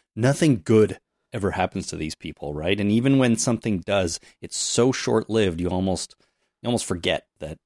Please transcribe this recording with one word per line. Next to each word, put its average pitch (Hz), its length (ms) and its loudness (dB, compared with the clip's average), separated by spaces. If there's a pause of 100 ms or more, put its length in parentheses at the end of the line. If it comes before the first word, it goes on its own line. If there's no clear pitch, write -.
(160)
nothing 131 480 2
good 107 340 4 (340)
ever 98 200 -2
happens 92 340 -2
to - 100 -10
these 80 180 -6
people, 73 400 -12
right? 87 260 -2
And 101 100 0
even 127 280 4
when 120 180 2
something 110 440 -2
does, 92 380 -2 (220)
it's - 160 -12
so 123 360 2
short-lived, 107 680 0
you 87 80 -2
almost, 92 480 -2 (460)
you - 40 -10
almost 120 200 -2
forget 87 400 -4 (120)
that 78 280 -12